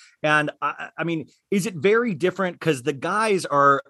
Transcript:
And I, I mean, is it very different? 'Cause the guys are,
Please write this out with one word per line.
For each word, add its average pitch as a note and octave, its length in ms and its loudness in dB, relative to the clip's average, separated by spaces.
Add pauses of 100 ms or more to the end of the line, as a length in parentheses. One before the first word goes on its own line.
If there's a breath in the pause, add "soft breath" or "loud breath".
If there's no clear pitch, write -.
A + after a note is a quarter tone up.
(220 soft breath)
And D3+ 280 2 (100)
I, - 360 -6
I D#3+ 60 -8
mean, D#3+ 240 -4 (240 soft breath)
is G3 160 0
it G#3+ 80 -6
very G#3 400 2
different? F3+ 460 -4
'Cause C#3+ 240 0
the D3 80 -2
guys F#3 540 -2
are, C#3 440 4